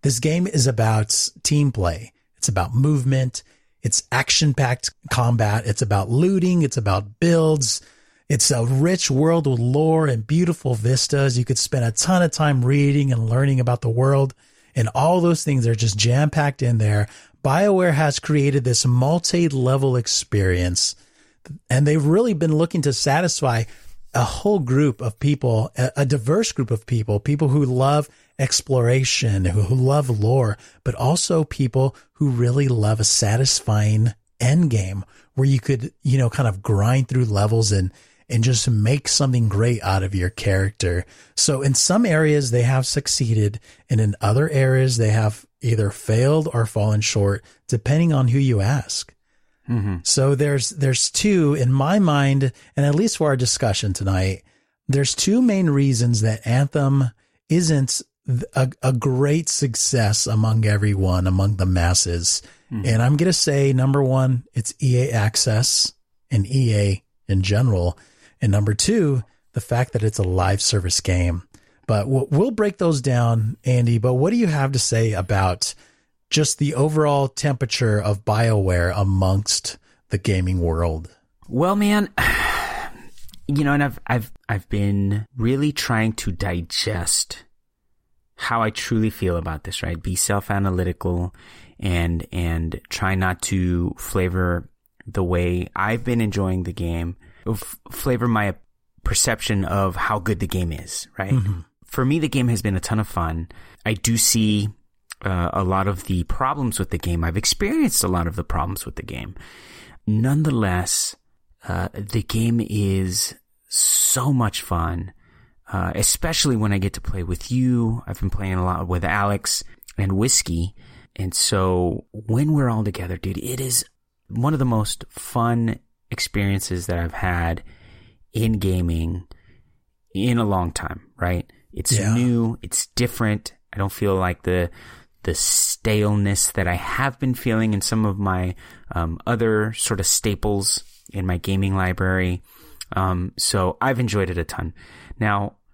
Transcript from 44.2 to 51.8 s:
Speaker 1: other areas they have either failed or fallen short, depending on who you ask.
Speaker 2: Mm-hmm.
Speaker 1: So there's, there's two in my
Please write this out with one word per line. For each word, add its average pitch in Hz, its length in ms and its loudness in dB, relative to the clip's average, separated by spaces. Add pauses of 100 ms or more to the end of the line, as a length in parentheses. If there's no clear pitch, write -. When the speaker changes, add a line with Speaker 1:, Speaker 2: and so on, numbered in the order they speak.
Speaker 1:
other 127 300 2
areas 131 460 2
they 110 140 2
have 107 360 0 (160)
either 110 280 0
failed 139 640 2
or 113 140 0
fallen 107 340 0
short, 101 440 0 (240)
depending 156 440 2
on 131 160 4
who 127 100 2
you 127 220 2
ask. - 540 -2 (540)
Speaker 2:
Mm-hmm. 101 340 -2
Speaker 1:
So 139 320 2
there's, 143 360 0
there's 135 400 0
two 175 440 2
in 131 180 2
my 143 260 2